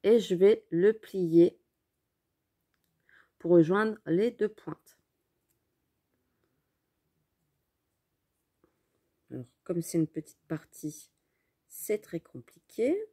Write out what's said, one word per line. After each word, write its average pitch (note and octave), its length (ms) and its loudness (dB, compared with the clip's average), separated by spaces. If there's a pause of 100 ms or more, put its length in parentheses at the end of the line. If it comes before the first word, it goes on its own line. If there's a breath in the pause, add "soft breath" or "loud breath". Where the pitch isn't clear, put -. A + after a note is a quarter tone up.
Et A3 160 4
je F#3 160 -4
vais G3+ 340 2
le F#3 220 2
plier F3 640 2 (1800 soft breath)
pour E3+ 140 -2
rejoindre F#3+ 540 2
les F#3+ 240 0
deux G#3+ 180 -4
pointes. - 500 -16 (4000)
Alors, B2 160 -12 (180)
comme E3+ 180 -6
c'est - 160 -6
une D#3+ 80 0
petite - 400 -16
partie, - 640 -14 (560)
c'est - 320 -8
très E3+ 220 -12
compliqué. - 760 -8 (160)